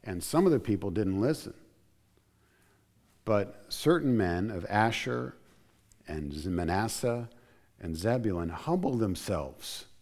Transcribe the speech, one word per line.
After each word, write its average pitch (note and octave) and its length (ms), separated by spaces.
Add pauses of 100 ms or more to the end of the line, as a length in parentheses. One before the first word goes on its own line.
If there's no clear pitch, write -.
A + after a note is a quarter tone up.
and F2+ 180
some F3 240
of E3+ 60
the B2+ 80
people G2+ 300
didn't F#2+ 300
listen. C#3 340 (1700)
But G2+ 440
certain D3 480
men F#2 340
of F#2 160
Asher A#2 680 (720)
and D2+ 260
Z-, D2+ 160
Manasseh A2 800 (520)
and E2+ 160
Zebulun F#2+ 540
humbled C#3+ 500
themselves. F2 840 (160)